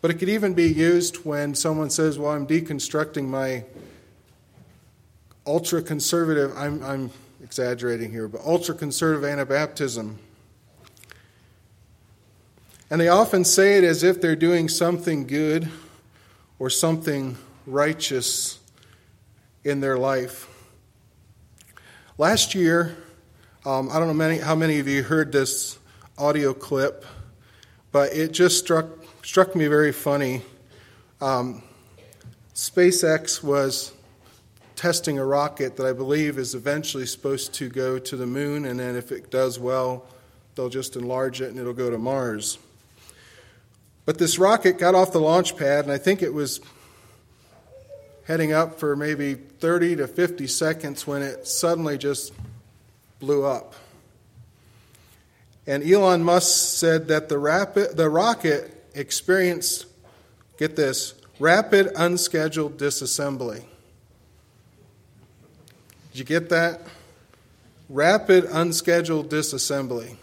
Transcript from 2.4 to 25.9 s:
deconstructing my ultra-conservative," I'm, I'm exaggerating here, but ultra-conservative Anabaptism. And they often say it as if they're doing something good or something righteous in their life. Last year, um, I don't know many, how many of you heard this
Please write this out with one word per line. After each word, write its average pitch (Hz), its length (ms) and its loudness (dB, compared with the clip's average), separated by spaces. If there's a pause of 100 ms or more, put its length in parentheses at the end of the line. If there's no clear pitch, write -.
deconstructing 156 840 -4
my 131 340 -4 (1800)
ultra-conservative," 160 1080 0
I'm, 143 260 -6
I'm 135 280 -6 (300)
exaggerating 120 720 -4
here, 110 160 -8
but 104 140 -12
ultra-conservative 160 840 -2
Anabaptism. 135 920 -4 (2750)
And 156 100 0
they 165 80 4
often 190 380 6
say 196 320 6
it 185 80 8
as 165 180 2
if 180 160 4
they're 170 160 2
doing 165 320 2
something 170 580 -2
good 156 440 -2 (920)
or 131 100 -4
something 151 680 -2 (280)
righteous 143 960 -2 (1040)
in 143 160 -2
their 135 180 0
life. 127 520 -4 (1700)
Last 160 360 2
year, 170 440 2 (680)
um, 135 240 -2
I 139 80 0
don't 165 120 2
know 156 40 0
many, 160 260 2
how 156 160 0
many 160 240 2
of 139 100 -2
you 139 140 0
heard 156 280 0
this - 480 -2 (380)